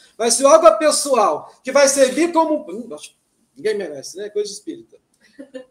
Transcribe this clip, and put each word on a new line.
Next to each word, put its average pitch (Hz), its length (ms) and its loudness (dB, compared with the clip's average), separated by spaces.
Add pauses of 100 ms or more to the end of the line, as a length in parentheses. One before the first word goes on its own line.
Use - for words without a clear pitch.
(180)
Mas 233 160 0
se 269 120 2
algo 320 220 6
é 320 100 6
pessoal, 247 760 0 (100)
que 254 80 -8
vai 277 160 4
servir 277 460 0
como, 320 360 -2
hum, 214 240 -14
acho - 180 -18
que - 40 -20 (400)
ninguém 202 220 -6
merece, 151 400 -12
né? 202 120 -12
Coisa 208 220 -6
espírita. - 480 -18 (720)